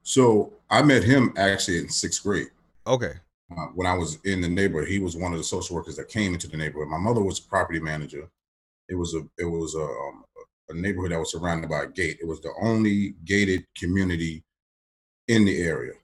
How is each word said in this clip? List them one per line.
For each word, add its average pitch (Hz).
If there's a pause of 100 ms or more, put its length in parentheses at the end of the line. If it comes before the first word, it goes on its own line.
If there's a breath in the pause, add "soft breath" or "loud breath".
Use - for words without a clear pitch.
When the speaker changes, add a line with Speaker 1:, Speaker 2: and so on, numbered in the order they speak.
Speaker 1:
So 117 (160)
I 113
met 131
him 120
actually 98
in 73
sixth -
grade. 95 (400)
Speaker 2:
Okay. 120 (380)
Speaker 1:
Uh, 82
when 92
I 90
was 82
in 95
the 85
neighborhood, 87
he 98
was 87
one 87
of 82
the 78
social 90
workers 78
that -
came 101
into 85
the 78
neighborhood. 76
My 78
mother 107
was 95
a -
property 87
manager. 76 (580)
It 90
was 85
a, 80 (180)
it 87
was 82
a, 78
um, 69 (460)
a 80
neighborhood 90
that 82
was 78
surrounded 82
by 76
a 67
gate. 80
It 82
was 78
the 80
only 107 (100)
gated 95 (120)
community 87 (840)
in 110
the 90
area. 65 (100)